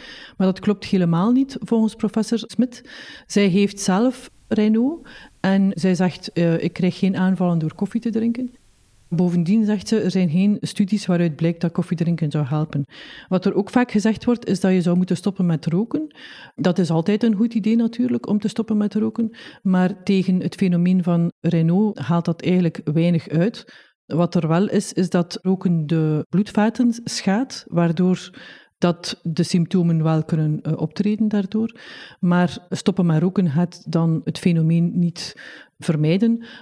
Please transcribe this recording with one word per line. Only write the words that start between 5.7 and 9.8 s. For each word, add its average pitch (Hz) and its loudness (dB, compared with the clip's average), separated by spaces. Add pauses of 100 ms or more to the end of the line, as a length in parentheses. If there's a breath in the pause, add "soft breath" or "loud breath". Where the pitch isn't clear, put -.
zij 185 2
zegt, - -2
eh, 170 0
"Ik 170 -2
krijg 180 -2
geen 185 0
aanvallen 180 2
door 156 -4
koffie 202 -4
te 233 -4
drinken." 233 -2 (580)
Bovendien 180 2
zegt 202 -2